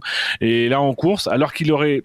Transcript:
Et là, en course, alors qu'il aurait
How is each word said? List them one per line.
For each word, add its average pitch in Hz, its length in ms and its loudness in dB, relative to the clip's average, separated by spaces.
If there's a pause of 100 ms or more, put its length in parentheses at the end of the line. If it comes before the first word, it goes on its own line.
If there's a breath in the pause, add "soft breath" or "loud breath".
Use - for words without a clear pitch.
(420 loud breath)
Et 117 280 2
là, 139 120 2
en 139 140 2
course, 190 320 0
alors 135 260 0
qu'il 156 180 0
aurait 143 340 2